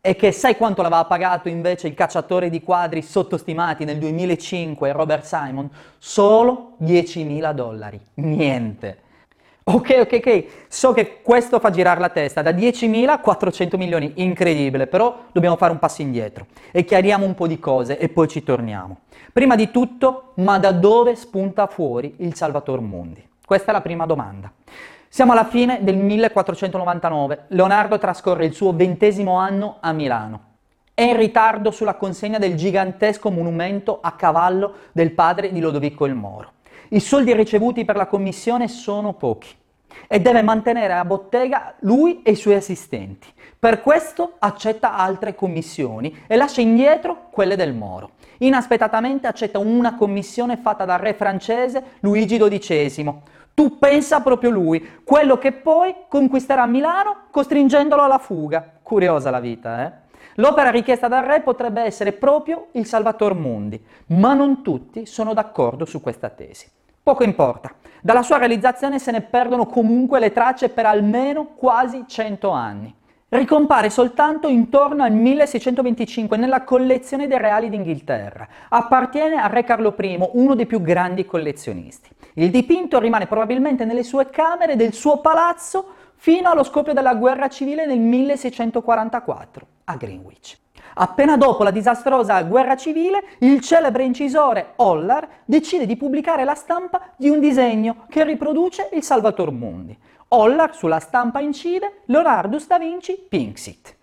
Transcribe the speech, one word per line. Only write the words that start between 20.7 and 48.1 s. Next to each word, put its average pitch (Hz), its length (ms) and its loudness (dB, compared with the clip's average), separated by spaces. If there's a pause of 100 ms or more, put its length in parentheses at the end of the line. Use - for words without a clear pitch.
dove 220 440 4
spunta 196 520 -4
fuori 139 520 -6
il 175 160 -6
Salvator 139 440 -4
Mundi? 87 440 -12 (220)
Questa 196 260 0
è - 20 0
la 196 80 0
prima 170 240 -6
domanda. 101 440 -6 (640)
Siamo 247 200 4
alla 226 140 4
fine 240 380 0
del 190 140 0
millequattrocentonovantanove, 180 1500 -2
Leonardo 202 500 2
trascorre 180 480 -2
il 151 80 -2
suo 185 220 0
ventesimo 185 600 2
anno 196 420 -2
a 165 120 -4
Milano. 117 500 -6 (520)
È - 80 0
in 233 160 2
ritardo 220 540 2
sulla 214 240 -4
consegna 208 420 -6
del 190 180 0
gigantesco 190 760 -2
monumento 175 720 -4
a 170 100 -4
cavallo 185 640 0 (180)
del 165 200 2
padre 175 400 0
di 175 80 -4
Lodovico 147 460 -2
il 135 80 -2
Moro. 101 380 -12 (380)
I 214 100 2
soldi 254 340 2
ricevuti 220 520 0
per 208 100 -2
la 196 100 0
commissione 208 600 -4
sono 208 460 -6
pochi - 360 -6 (580)
e 208 140 2
deve 233 220 4
mantenere 220 500 0
a 175 120 -2
bottega 240 720 -4
lui 294 420 2
e 220 100 2
i 208 40 4
suoi 208 180 2
assistenti. 131 760 -6 (300)
Per 226 240 2
questo 339 560 0
accetta 220 580 -2
altre 190 380 -4
commissioni 156 920 -8
e 220 80 0
lascia 262 260 2
indietro 294 720 2
quelle 196 240 0
del 156 180 -2
Moro. 101 380 -12 (260)